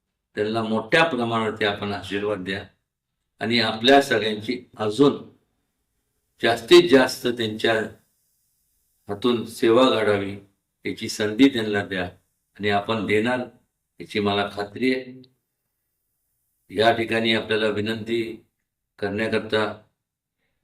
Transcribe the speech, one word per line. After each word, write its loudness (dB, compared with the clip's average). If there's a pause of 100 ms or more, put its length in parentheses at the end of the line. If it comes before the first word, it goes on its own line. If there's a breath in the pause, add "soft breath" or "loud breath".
(340)
त्यांना -2
मोठ्या 0
प्रमाणावरती -2
आपण -4
आशीर्वाद -6
द्या -8 (760)
आणि 0
आपल्या 4
सगळ्यांची -4
अजून 2 (1200)
जास्तीत 6
जास्त 4
त्यांच्या -2 (1300)
हातून -2
सेवा 4
घडावी 0 (500)
याची -8
संधी 4
त्यांना -2
द्या -6 (540)
आणि -2
आपण -2
देणार 0 (640)
याची -6
मला 0
खात्री -2
आहे. -10 (1500)
या 4
ठिकाणी 0
आपल्याला 0
विनंती -4 (540)
करण्याकरता -4 (800)